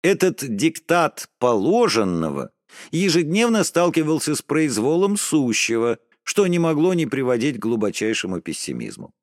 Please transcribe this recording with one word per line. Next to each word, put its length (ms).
Этот 360
диктат 720
положенного 1120
ежедневно 720
сталкивался 720
с 60
произволом 720
сущего, 840
что 240
не 120
могло 340
не 120
приводить 520
к 40
глубочайшему 800
пессимизму. 680